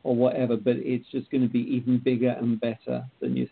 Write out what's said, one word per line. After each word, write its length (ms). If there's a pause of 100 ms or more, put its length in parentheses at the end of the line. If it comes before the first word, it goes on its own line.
or 120
whatever. 420
But 200
it's 340
just 180
gonna 180
be 140 (140)
even 240
bigger 320
and 280
better 460 (160)
than 160
you 140